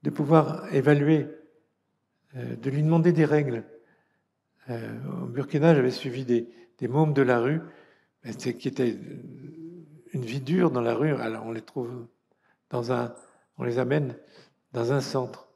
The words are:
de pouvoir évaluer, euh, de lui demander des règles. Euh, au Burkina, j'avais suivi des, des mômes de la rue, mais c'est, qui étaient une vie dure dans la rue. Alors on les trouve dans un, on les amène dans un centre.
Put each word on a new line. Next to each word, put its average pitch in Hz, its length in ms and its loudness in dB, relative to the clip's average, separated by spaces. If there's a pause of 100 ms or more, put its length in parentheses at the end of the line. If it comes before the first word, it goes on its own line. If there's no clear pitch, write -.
de 147 60 0
pouvoir 151 640 2
évaluer, 143 540 4 (1080)
euh, 120 220 -10
de 120 120 -6
lui 143 140 -2
demander 165 300 6
des 156 100 4
règles. 143 400 0 (1040)
Euh, 113 300 -10 (240)
au 123 40 -8
Burkina, 139 460 4
j'avais 127 180 6
suivi 127 340 -8
des, 117 240 0 (300)
des 123 100 -4
mômes 151 240 2
de 139 80 4
la 123 180 4
rue, 147 220 0 (640)
mais 117 120 -10
c'est, 123 200 -6
qui - 100 -6
étaient 120 320 -2 (1120)
une 127 140 -6
vie 127 160 -6
dure 165 300 2
dans 123 100 -2
la 117 140 0
rue. 147 180 2
Alors 110 320 -6
on 117 80 -8
les 110 80 -8
trouve 120 460 -10 (600)
dans 120 220 -4
un, 120 240 -4 (420)
on - 60 -6
les 120 160 -2
amène 131 380 0 (560)
dans 120 180 -2
un 139 80 2
centre. 131 560 -6